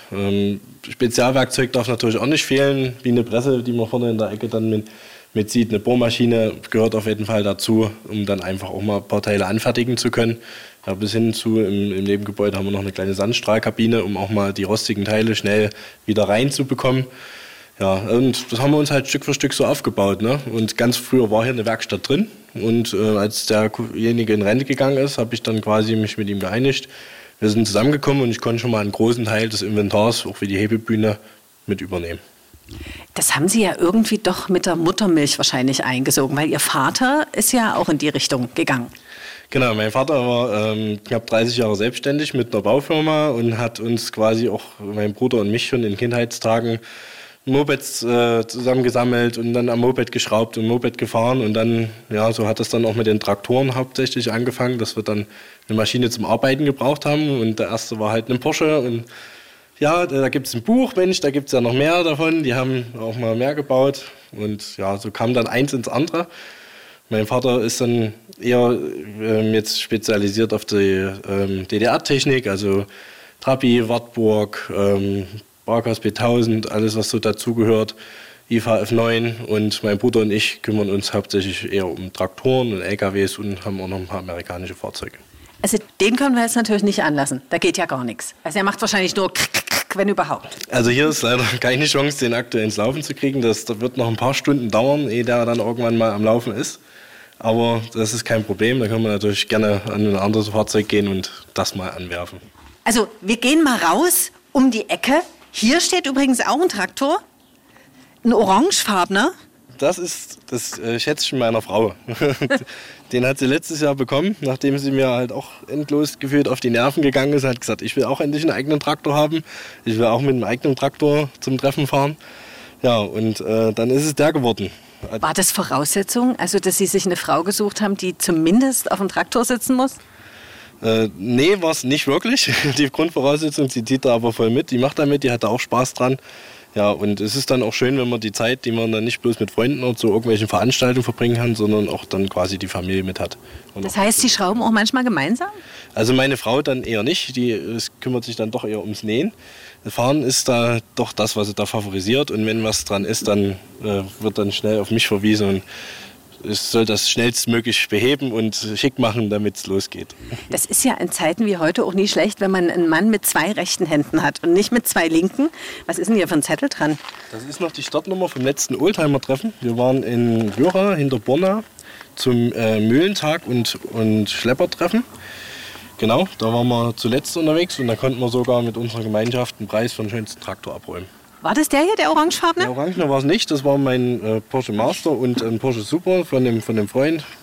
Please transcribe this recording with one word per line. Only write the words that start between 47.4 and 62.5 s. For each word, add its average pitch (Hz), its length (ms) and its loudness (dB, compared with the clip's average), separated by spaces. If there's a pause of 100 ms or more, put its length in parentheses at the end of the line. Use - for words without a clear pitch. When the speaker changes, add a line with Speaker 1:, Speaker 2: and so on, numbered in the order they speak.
Speaker 1:
Mopeds, 139 580 0
äh, 117 420 2
zusammengesammelt 123 920 2
und 117 140 -2
dann 123 160 0
am 120 100 0
Moped 123 320 2
geschraubt 113 480 0
und 110 80 0
Moped 120 320 0
gefahren. 120 440 0
Und 107 120 0
dann, 113 360 2 (200)
ja, 110 220 2
so 107 160 0
hat 110 100 0
es 113 120 -2
dann 117 140 2
auch 110 100 2
mit 110 120 2
den 107 140 4
Traktoren 123 560 0
hauptsächlich 127 560 -2
angefangen, 123 460 -2
dass 110 180 -4
wir 107 80 -4
dann 104 220 -2 (420)
eine 110 80 0
Maschine 117 340 2
zum 110 140 -6
Arbeiten 135 400 2
gebraucht 139 420 0
haben. 147 340 0
Und 110 200 0
der 95 80 0
erste 113 320 -6
war 107 100 0
halt 113 180 -2
ein 127 120 0
Porsche. 156 400 2
Und 120 240 -4 (760)
ja, 170 280 2
da, 135 160 0
da 131 60 2
gibt's 127 260 -4
ein 117 80 -4
Buch, 247 340 2
Mensch, 185 240 2
da 143 100 2
gibt's 139 220 -4
ja 127 80 4
noch 120 120 2
mehr 156 300 2
davon. 160 400 0
Die 123 120 0